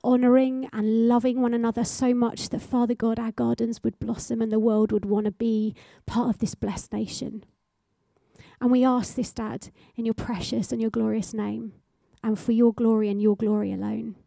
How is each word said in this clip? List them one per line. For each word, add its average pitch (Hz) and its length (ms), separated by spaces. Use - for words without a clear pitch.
honouring 262 680
and 220 380
loving 240 320
one 240 120
another 233 300
so 247 300
much 240 360
that, - 120
Father 240 340
God, 226 240
our 226 140
gardens 233 500
would 226 160
blossom 226 420
and 220 120
the 220 60
world 214 340
would 202 100
want 208 220
to 208 60
be 220 440
part 240 240
of 214 80
this - 180
blessed 202 380
nation. 214 500
And 247 100
we 254 140
ask 247 300
this, - 180
Dad, - 360
in 233 80
your 226 80
precious 226 580
and 233 100
your 220 100
glorious 220 420
name, 214 400
and 220 160
for - 140
your 233 180
glory 220 380
and 202 120
your 208 140
glory 208 380
alone. 214 420